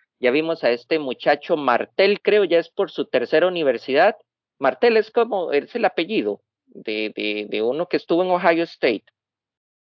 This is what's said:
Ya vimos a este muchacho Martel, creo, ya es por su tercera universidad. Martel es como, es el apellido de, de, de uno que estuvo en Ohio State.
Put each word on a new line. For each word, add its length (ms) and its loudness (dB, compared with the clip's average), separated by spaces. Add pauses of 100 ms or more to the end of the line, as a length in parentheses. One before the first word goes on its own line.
(200)
Ya 100 0
vimos 340 -2
a 60 2
este 300 -2
muchacho 580 -2
Martel, 640 0
creo, 220 2
ya 160 2
es 100 -4
por 220 -4
su 140 -8
tercera 420 0
universidad. 680 0 (440)
Martel 380 2
es 120 0
como, 440 -2
es 220 -2
el 100 0
apellido 560 -2 (260)
de, 480 -8
de, 340 -6
de 140 -4
uno 240 -2
que 100 -2
estuvo 240 0
en 80 -2
Ohio 360 2
State. 400 -4 (840)